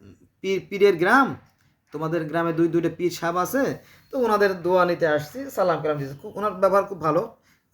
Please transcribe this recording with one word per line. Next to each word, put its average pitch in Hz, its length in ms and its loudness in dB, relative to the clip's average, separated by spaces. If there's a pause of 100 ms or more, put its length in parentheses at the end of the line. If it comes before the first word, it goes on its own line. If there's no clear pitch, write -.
(420)
পীর, 190 280 -4
পীরের 196 280 4
গ্রাম, 196 380 4 (560)
তোমাদের 156 340 -4
গ্রামে 165 280 -2
দুই 165 140 2
দুইটা 165 300 0
পীর 175 140 -2
সাহেব 170 260 -4
আছে, 185 400 -2 (340)
তো 277 80 -4
ওনাদের 202 420 2
দোয়া 180 240 4
নিতে 170 220 0
আসছি, 156 440 -2
সালাম 175 300 0
কালাম 151 160 -2
দিয়েছি।" 139 240 -8
খুব, 208 160 -12
ওনার 202 160 -4
ব্যবহার 190 300 2
খুব 170 180 -10
ভালো, 160 360 -2 (360)